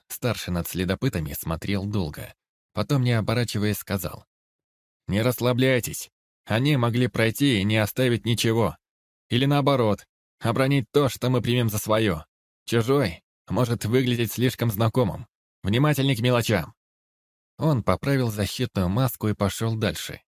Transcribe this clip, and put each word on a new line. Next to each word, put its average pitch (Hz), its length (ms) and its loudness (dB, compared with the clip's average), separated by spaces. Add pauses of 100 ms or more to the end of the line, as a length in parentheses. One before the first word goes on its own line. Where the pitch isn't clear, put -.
старший - 440 -4
над 85 140 -2
следопытами, 90 640 -2
смотрел 95 520 -4
долго. 98 480 -6 (400)
Потом, 127 300 0
не 123 100 2
оборачиваясь, 110 640 -2
сказал: - 480 -8 (840)
"Не 98 140 0
расслабляйтесь. 123 880 0 (360)
Они 135 320 2
могли 120 300 2
пройти 113 520 2
и 92 40 0
не 107 140 2
оставить 117 480 0
ничего. 113 520 0 (520)
Или 123 160 2
наоборот, 139 600 2 (340)
обронить 131 520 0
то, 143 180 4
что - 200 -4
мы 127 120 2
примем 120 280 2
за 104 80 -4
свое. 104 480 0 (400)
Чужой 117 580 0 (240)
может 113 380 -2
выглядеть 120 480 0
слишком 120 360 0
знакомым. 107 580 0 (360)
Внимательней 139 520 2
к 107 40 -8
мелочам". 113 560 0 (840)
Он 143 260 2
поправил 127 460 0
защитную 104 580 -2
маску 113 400 0
и 104 60 2
пошел 113 420 -2
дальше, 107 540 -4